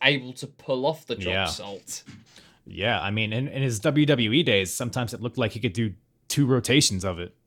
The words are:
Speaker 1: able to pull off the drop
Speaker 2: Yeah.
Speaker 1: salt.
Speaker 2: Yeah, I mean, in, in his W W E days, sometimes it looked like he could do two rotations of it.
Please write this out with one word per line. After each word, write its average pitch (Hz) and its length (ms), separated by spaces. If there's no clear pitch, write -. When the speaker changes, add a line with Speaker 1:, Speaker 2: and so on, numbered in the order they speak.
Speaker 1:
able 131 300
to 120 140
pull 131 380
off 156 200
the 120 100
drop 92 180
Speaker 2:
Yeah. 95 120
Speaker 1:
salt. - 580
Speaker 2:
Yeah, 95 360
I 98 100
mean, 107 220
in, 131 140
in 151 140
his 117 180
W 151 260
W 123 260
E 160 120
days, 98 300
sometimes 120 400
it 104 80
looked 117 160
like 117 140
he 110 80
could 104 140
do 110 200
two 143 180
rotations 120 580
of 90 160
it. 87 140